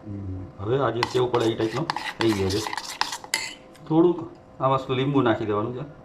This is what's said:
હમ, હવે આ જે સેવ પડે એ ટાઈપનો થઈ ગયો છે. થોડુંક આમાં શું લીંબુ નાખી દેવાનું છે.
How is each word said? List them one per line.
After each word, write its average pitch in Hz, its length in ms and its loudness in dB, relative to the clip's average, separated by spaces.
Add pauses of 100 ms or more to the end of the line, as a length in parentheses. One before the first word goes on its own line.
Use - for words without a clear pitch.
હમ, 95 380 -8 (140)
હવે 110 200 0
આ 131 100 2
જે 117 120 -2 (120)
સેવ 123 180 2
પડે 120 140 2
એ 113 100 2
ટાઈપનો 123 300 -2 (340)
થઈ 113 120 4
ગયો 98 180 0
છે. 98 100 0 (1300)
થોડુંક 165 420 4 (320)
આમાં 135 180 4
શું 131 160 -2
લીંબુ 135 260 2
નાખી 113 240 2
દેવાનું 107 300 0
છે. 127 80 -8 (220)